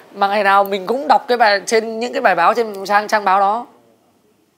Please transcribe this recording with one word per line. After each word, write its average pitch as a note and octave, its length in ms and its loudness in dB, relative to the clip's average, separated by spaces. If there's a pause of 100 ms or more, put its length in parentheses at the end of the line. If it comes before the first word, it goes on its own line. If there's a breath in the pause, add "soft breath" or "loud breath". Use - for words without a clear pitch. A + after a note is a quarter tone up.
(160)
Mà G3+ 120 0
ngày G#3 160 -2
nào G3 200 4
mình G3 220 -6
cũng C4 220 -4
đọc A3 200 2
cái B3 100 0
bài G#3 280 2
trên A3 340 -2
những B3 140 -6
cái C#4 80 -6
bài G3+ 140 2
báo E3+ 180 2
trên G#3+ 320 -6
trang, G#3 220 0
trang G#3 180 -2
báo F#3+ 140 2
đó. G#3 260 -2 (920)